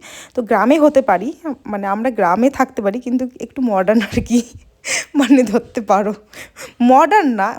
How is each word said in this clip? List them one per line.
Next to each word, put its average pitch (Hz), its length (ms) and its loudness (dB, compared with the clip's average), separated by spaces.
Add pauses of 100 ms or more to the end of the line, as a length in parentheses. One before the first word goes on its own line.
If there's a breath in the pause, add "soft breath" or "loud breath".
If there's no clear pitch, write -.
(340 loud breath)
তো 254 80 -4
গ্রামে 226 380 2
হতে 294 220 4
পারি, 220 320 -2 (320)
মানে 202 220 -8
আমরা 220 220 -4
গ্রামে 214 400 0
থাকতে 262 320 -4
পারি, 202 180 -2
কিন্তু 247 300 -4 (100)
একটু 247 220 -10
মডার্ন 214 400 0
আর 208 240 -4
কি, 233 160 0 (720 loud breath)
মানে 262 280 4
ধরতে 226 380 -4
পারো 202 320 0 (680 loud breath)
মডার্ন 285 480 4
না, 214 300 -2